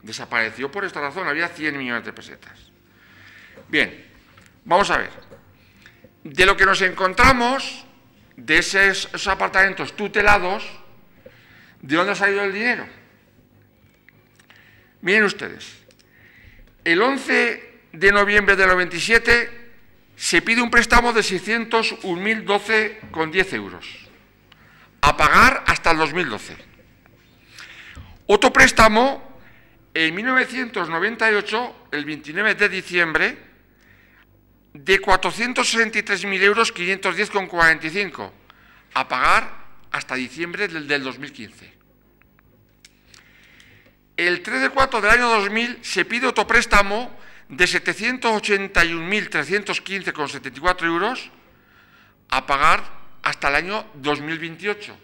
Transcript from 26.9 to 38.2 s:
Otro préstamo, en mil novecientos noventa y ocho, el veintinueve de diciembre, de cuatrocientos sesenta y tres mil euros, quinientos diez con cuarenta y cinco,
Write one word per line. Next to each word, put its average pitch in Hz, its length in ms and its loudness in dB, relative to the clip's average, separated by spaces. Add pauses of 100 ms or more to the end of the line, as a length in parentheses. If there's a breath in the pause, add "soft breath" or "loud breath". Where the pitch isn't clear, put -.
Otro - 260 6
préstamo, 254 880 4 (540 soft breath)
en 160 200 0
mil 208 120 -6
novecientos 240 640 -2
noventa 214 420 0
y 208 40 2
ocho, 208 580 -4
el 147 120 -6
veintinueve 156 500 -4
de 202 140 0
diciembre, 175 680 -2 (1300 soft breath)
de 165 260 0
cuatrocientos 202 720 0
sesenta 220 280 0
y 208 40 -4
tres 196 220 -4
mil 196 180 -2
euros, 208 300 4
quinientos 185 420 -4
diez 202 160 -4
con 190 160 -2
cuarenta 160 400 2
y 156 40 -6
cinco, 160 420 -8 (600 soft breath)